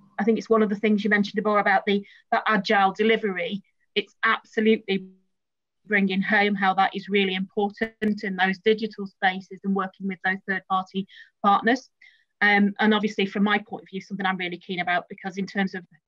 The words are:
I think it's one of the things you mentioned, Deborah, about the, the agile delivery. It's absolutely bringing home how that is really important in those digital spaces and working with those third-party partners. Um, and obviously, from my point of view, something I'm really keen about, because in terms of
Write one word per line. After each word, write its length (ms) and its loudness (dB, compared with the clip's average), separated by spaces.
I 40 -2
think 140 4
it's 120 -8
one 140 4
of 60 2
the 60 -2
things 280 0
you 60 -2
mentioned, 260 0
Deborah, 260 0
about 240 0
the, 180 0
the 160 2
agile 460 2
delivery. 680 -2
It's 200 -4
absolutely 800 0
bringing 360 0
home 340 2
how 200 0
that 200 0
is 140 -8
really 260 0
important 880 -4
in 140 -6
those 220 0
digital 460 0
spaces 580 -4
and 120 0
working 320 -6
with 180 -6
those 120 0
third-party 580 -4
partners. 460 2
Um, 380 4
and 140 4
obviously, 320 0
from 180 -2
my 140 2
point 260 -10
of 60 -20
view, 120 -10
something 240 -8
I'm 120 0
really 200 -6
keen 240 -6
about, 280 -2
because 280 -12
in 100 -4
terms 280 -4
of 100 -12